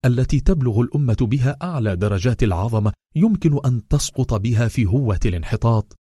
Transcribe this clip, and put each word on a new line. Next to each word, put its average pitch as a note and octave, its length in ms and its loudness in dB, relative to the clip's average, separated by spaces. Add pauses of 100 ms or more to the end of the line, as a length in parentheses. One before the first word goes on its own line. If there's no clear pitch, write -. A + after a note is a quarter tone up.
التي B2+ 340 2
تبلغ B2+ 420 2
الأمة B2 400 0
بها C3 400 0
أعلى B2+ 340 -2
درجات G2+ 480 0
العظمة G#2 500 0 (220)
يمكن D#3+ 500 2
أن B2 220 -2
تسقط - 460 -2
بها A2+ 340 0
في A2+ 180 0
هوة G#2+ 400 0
الانحطاط G#2+ 760 -2